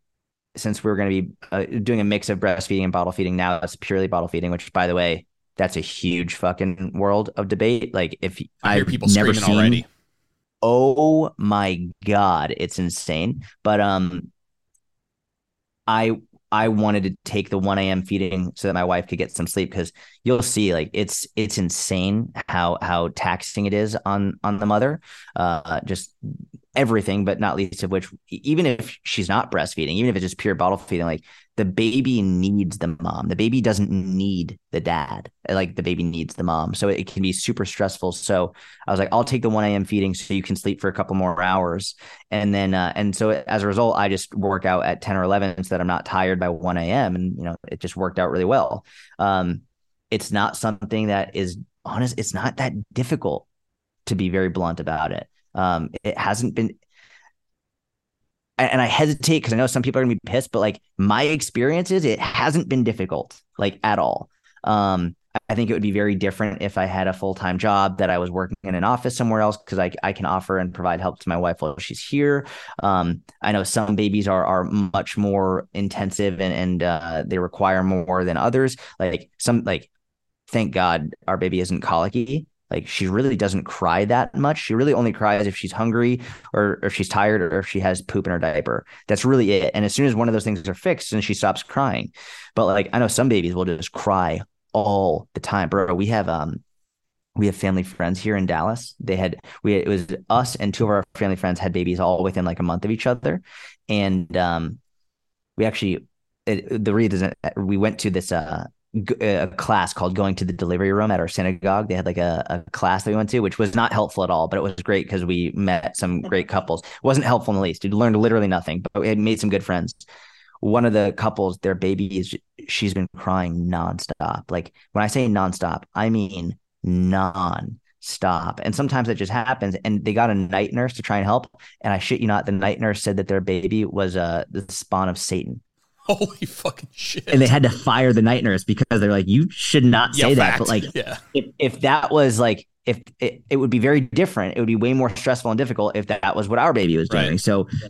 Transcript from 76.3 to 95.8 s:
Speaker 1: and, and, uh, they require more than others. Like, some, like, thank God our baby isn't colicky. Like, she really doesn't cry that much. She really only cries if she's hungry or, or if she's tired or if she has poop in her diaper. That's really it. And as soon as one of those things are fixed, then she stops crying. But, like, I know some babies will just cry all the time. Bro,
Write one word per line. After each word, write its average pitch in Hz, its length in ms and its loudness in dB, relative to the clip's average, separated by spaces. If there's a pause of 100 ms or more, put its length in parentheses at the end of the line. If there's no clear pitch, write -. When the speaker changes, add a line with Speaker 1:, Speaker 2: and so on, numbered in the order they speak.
Speaker 1:
and, 92 140 -2
and, 90 280 0
uh, 82 440 -2
they 92 120 -2
require 92 440 0
more 92 420 0
than 85 120 0
others. 127 400 0 (220)
Like, 87 400 -4
some, 120 260 0
like, 90 260 -4 (580)
thank 110 240 -2
God 85 420 0 (120)
our 92 100 0
baby 90 240 0
isn't 90 200 -2
colicky. 113 640 -2 (240)
Like, - 180 -4
she - 200 -2
really 120 280 2
doesn't 95 280 0
cry 90 420 0
that 120 280 2
much. 143 240 0
She - 160 -4
really 131 200 2
only 117 180 2
cries 104 340 2
if 98 100 -2
she's - 140 -8
hungry 120 500 0 (320)
or, 104 300 2
or - 40 0
if 98 80 -4
she's 92 140 -2
tired 104 320 2
or 85 180 0
if 95 100 -4
she - 120 -4
has 92 220 0
poop - 240 -4
in 90 60 0
her 87 60 0
diaper. 78 480 -2 (200)
That's 104 180 0
really 123 280 4
it. 92 220 2
And 104 100 2
as 101 100 0
soon 139 120 2
as 123 80 2
one 117 140 2
of 113 40 2
those 107 120 0
things 95 240 -4
are 90 60 -4
fixed, - 360 -2
then 107 100 0
she 104 140 -2
stops 101 280 0
crying. 123 500 -2 (420)
But, 110 120 4
like, 98 260 2
I 107 60 2
know 120 80 4
some 117 220 2
babies 90 260 2
will 90 100 0
just 87 280 -4
cry 90 480 0 (320)
all 98 640 0
the - 60 -8
time. 95 280 -2
Bro, 92 260 0